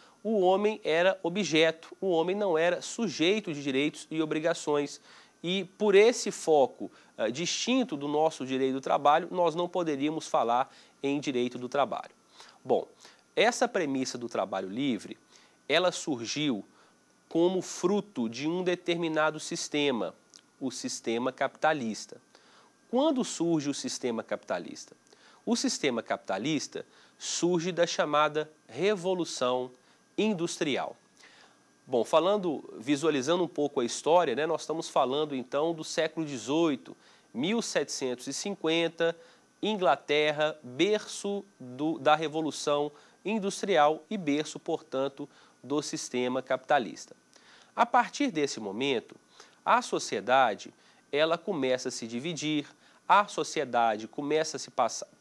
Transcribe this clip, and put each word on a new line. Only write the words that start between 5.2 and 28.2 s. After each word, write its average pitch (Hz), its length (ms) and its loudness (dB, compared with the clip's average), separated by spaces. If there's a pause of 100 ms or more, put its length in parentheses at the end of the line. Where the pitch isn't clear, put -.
E 180 220 -2 (140)
por 214 160 4
esse 214 380 6
foco, 135 580 2 (260)
eh, 110 140 0
distinto 175 640 0
do 143 120 -6
nosso 151 360 0
direito 131 280 0
do 135 80 -4
trabalho, 156 500 2
nós 175 240 2
não 175 140 -2
poderíamos 156 580 -2
falar 123 480 0 (260)
em 139 200 -2
direito 123 360 -2
do 123 120 -10
trabalho. 127 420 -2 (540)
Bom, 127 240 0 (480)
essa 233 320 4
premissa 135 500 -2
do 120 100 -8
trabalho 98 400 -4
livre, 117 480 -4 (520)
ela 170 240 2
surgiu 123 720 -4 (640)
como 175 340 0
fruto 180 640 -2
de 127 200 -6
um 180 160 -2
determinado 170 760 0
sistema, 143 760 -2 (440)
o 131 140 -6
sistema 120 580 -4
capitalista. 135 920 -4 (720)
Quando 262 320 2
surge 160 480 0
o 135 40 -2
sistema 120 500 -4
capitalista? - 720 -8 (480)
O 220 100 0
sistema 135 480 0
capitalista 110 840 -4 (340)
surge 175 520 0
da 170 160 2
chamada 151 640 0 (160)